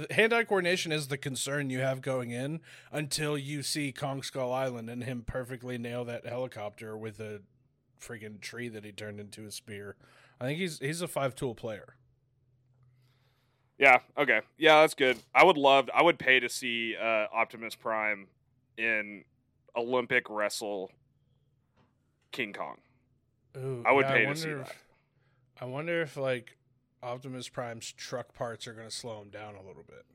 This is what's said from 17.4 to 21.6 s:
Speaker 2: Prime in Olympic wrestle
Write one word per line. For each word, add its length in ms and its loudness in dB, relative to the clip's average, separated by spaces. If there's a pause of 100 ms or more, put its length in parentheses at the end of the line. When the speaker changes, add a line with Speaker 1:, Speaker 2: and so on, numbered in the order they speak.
Speaker 2:
Prime 520 -2 (500)
in 480 -2 (500)
Olympic 540 0
wrestle 640 -4 (1400)